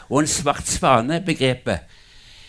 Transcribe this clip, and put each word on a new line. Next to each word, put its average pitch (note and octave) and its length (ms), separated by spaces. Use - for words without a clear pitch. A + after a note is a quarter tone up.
Og C3+ 140
en D3 100
svart C#3+ 320
svane-begrepet, C3 1200